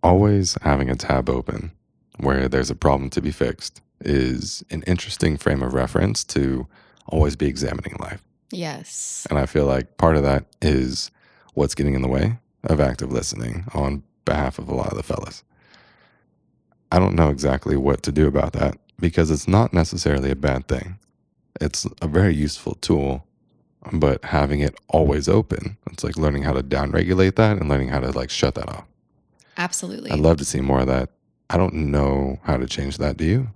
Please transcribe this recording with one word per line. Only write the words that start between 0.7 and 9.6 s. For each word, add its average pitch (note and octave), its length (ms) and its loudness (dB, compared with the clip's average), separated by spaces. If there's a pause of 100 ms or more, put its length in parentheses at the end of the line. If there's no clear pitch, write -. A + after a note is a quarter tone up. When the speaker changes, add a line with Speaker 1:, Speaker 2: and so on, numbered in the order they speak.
Speaker 1:
a B1+ 60 0
tab B1+ 340 -2
open B1+ 440 -4 (460)
where C2+ 300 0
there's C2 220 0
a B1 60 -4
problem C#2 340 2
to - 100 -2
be D2+ 120 -4
fixed - 480 -4 (200)
is B1+ 720 -2
an - 160 -6
interesting E2+ 500 0
frame C#2 260 -2
of B1+ 120 -4
reference E2+ 500 0
to C2+ 420 -2 (420)
always D2+ 260 2
be D2+ 140 -2
examining C2 500 -6
life. - 240 -12 (300)
Speaker 2:
Yes. - 800 -10
Speaker 1:
And D2 80 0
I C#2 80 0
feel C#2+ 200 0